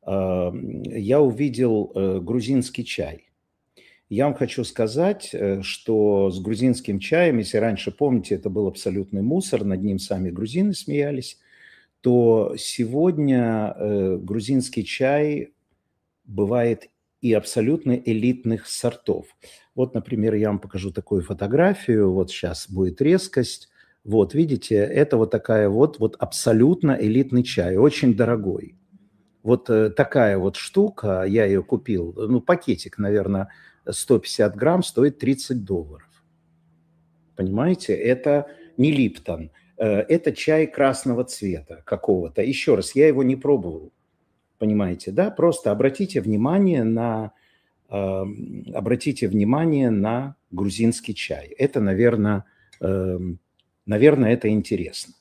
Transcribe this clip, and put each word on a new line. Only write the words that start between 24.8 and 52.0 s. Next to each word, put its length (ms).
вот 140
такая 380
вот, 300
вот 200
абсолютно 800
элитный 440
чай, 340
очень 380
дорогой. 600
Вот, 260
э, 220
такая 480
вот 180
штука, 640
я 220
ее 180
купил, 540
ну, 240
пакетик, 580
наверно, 500
сто 300
пятьдесят 380
грамм 260
стоит 360
тридцать 460
долларов. 420
Понимаете, 560
это 540
не 140
Липтон, 600
э, 80
это 220
чай 360
красного 580
цвета 600
какого-то. 560
Еще 340
раз, 200
я 120
его 160
не 120
пробовал, 560
понимаете, 520
да? 200
Просто 400
обратите 500
внимание 640
на, 480
эм, 720
обратите 540
внимание 640
на 440
грузинский 640
чай. 340
Это, 220
наверно, 640